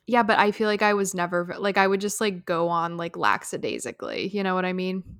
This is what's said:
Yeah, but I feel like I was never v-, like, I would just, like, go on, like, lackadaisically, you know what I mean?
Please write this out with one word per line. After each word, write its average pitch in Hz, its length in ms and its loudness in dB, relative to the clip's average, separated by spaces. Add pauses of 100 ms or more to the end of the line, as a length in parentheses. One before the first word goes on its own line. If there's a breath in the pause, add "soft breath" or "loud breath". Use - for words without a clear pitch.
Yeah, 240 160 4
but 214 160 4
I 208 120 4
feel 214 160 0
like 208 140 2
I 208 120 4
was 196 200 0
never 175 320 0
v-, 175 120 -10
like, 202 200 -2
I 196 100 6
would 196 140 2
just, 202 180 -4
like, 190 260 -2
go 170 240 0
on, 170 280 -2
like, 170 160 -6
lackadaisically, - 1200 -2
you 202 100 -2
know 185 120 0
what 185 100 0
I 185 80 -2
mean? 185 300 -4 (160)